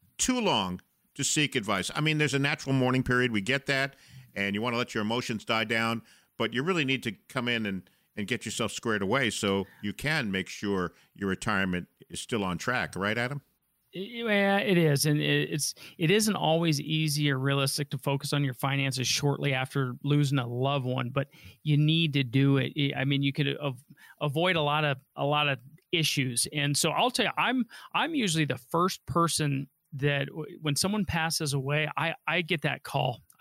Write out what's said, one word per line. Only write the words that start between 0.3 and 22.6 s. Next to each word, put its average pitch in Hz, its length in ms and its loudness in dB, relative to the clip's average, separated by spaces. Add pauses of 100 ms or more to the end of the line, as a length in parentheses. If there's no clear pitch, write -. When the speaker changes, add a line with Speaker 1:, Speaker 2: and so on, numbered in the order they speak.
Speaker 1:
long 104 400 2 (340)
to 143 80 -6
seek 147 320 0
advice. 101 400 0
I 143 60 -2
mean, 156 180 2
there's 147 160 2
a 139 40 2
natural 139 360 0
mourning 127 280 4
period. 123 280 2
We 104 120 0
get 131 240 -2
that. 139 280 -2 (400)
And 101 200 -2
you 104 80 -2
wanna 117 160 -2
let 120 160 -2
your 113 80 0
emotions 113 420 -2
die 113 200 0
down, 113 380 0 (360)
but 113 160 0
you 123 80 0
really 170 220 0
need 131 180 -2
to 117 100 -4 (160)
come 123 180 -4
in 117 200 0
and, 95 160 -4 (340)
and 104 100 -6
get 117 180 -4
yourself 110 280 -4
squared 107 300 -2
away 113 280 0
so 98 360 0 (160)
you 104 100 -6
can 139 380 -2
make 95 180 -2
sure 95 440 -2 (220)
your 98 140 -4
retirement 95 600 -2 (200)
is 85 120 -12
still 110 220 -4
on 90 160 -2
track. 120 380 -4
Right, 104 220 -2
Adam? 127 240 -4 (500)
Speaker 2:
Y-, 220 320 -10
yeah, 202 340 2
it 196 200 4
is. 151 260 4
And 151 160 2
it, 147 300 0
it's, 160 240 -4 (240)
it 165 140 2
isn't 214 240 2
always 160 440 2
easy 151 480 0
or 135 120 2
realistic 139 500 0
to 139 80 -6
focus 139 340 -2
on 143 120 2
your 127 100 -2
finances 135 540 0
shortly 143 440 0
after 131 520 -2
losing 143 340 4
a 123 80 0
loved 131 400 0
one, 127 240 -2
but 139 160 -2 (380)
you 151 120 4
need 156 360 4
to 139 100 2
do 135 360 4
it. 131 200 -2